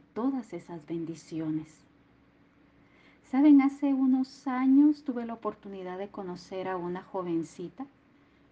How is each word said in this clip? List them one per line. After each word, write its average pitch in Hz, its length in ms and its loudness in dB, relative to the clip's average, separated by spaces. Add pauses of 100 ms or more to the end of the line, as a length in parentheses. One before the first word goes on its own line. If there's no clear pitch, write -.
(140)
todas 254 380 -4
esas 170 340 -14
bendiciones? 160 800 -6 (1600)
Saben, 277 300 8
hace 277 320 0
unos 262 560 0
años 269 560 4
tuve 240 220 -6
la 233 80 -8
oportunidad 196 640 -8
de 202 100 -8
conocer 185 600 -10
a 185 80 -4
una 175 260 -6
jovencita 175 840 -6 (640)